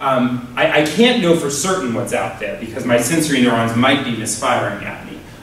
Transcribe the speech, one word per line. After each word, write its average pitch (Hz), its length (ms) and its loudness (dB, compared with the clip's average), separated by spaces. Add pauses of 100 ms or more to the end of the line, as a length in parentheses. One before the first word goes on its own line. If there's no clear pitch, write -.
um, 123 560 0
I, 151 260 2
I 151 40 2
can't 240 360 4
know 170 140 4
for 139 140 -2
certain 160 420 -2
what's 104 220 -4
out 98 260 -4
there 101 180 -6
because 120 280 -8
my 120 120 4
sensory 151 440 2
neurons 117 340 2
might 131 260 4
be 117 140 -4
misfiring 104 680 -2
at - 200 -12
me." - 160 -14 (220)